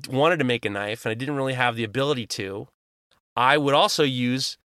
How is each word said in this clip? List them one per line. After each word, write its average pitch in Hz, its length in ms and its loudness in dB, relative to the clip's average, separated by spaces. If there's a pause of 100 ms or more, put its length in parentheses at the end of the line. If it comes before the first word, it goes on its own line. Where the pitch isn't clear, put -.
wanted 151 300 4
to 139 60 0
make 120 200 0
a 104 60 -2
knife 104 340 -6
and 113 60 -2
I 110 40 -4
didn't 135 220 -6
really 135 180 -2
have 123 220 0
the 117 80 -2
ability 127 440 -2
to, 101 400 -8 (680)
I 127 200 4
would 139 180 2
also 165 280 2
use 127 560 -2 (140)